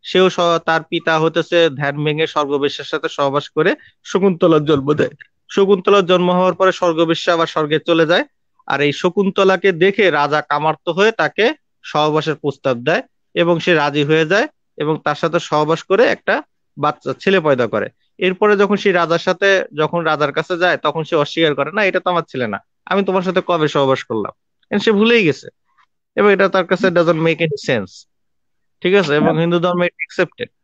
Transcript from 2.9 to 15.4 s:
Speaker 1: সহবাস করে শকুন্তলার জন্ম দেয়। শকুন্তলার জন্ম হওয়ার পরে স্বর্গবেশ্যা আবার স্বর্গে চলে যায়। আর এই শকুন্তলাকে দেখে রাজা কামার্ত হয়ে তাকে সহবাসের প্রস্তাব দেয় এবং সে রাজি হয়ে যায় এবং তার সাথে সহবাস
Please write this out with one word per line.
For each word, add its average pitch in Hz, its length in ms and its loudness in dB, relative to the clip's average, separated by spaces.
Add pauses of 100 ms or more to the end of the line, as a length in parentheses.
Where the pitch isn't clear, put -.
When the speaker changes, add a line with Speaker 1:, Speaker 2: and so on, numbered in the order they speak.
Speaker 1:
সহবাস 143 400 -2
করে 175 260 0 (280)
শকুন্তলার 175 640 2
জন্ম 143 280 0
দেয়। - 220 -2 (340)
শকুন্তলার 196 560 2
জন্ম 180 260 2
হওয়ার 180 220 2
পরে 185 180 2
স্বর্গবেশ্যা 165 640 0
আবার 165 140 0
স্বর্গে 151 320 -2
চলে 165 260 2
যায়। 180 180 0 (440)
আর 139 140 -2
এই 143 120 0
শকুন্তলাকে 190 760 0
দেখে 185 400 2
রাজা 147 300 0
কামার্ত 151 480 -4
হয়ে 196 220 2
তাকে 208 420 -2 (300)
সহবাসের 151 520 -2
প্রস্তাব 135 420 -4
দেয় 156 240 -2 (320)
এবং 170 260 0
সে 175 160 0
রাজি 147 280 0
হয়ে 156 220 2
যায় 202 220 0 (300)
এবং 151 260 -4
তার 147 120 -2
সাথে 165 240 -2
সহবাস 156 440 -2